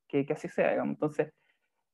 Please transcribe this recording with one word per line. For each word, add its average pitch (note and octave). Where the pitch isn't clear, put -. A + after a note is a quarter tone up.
que, C#3
que D#3
así D3+
sea, -
digamos. C#3
Entonces, D3+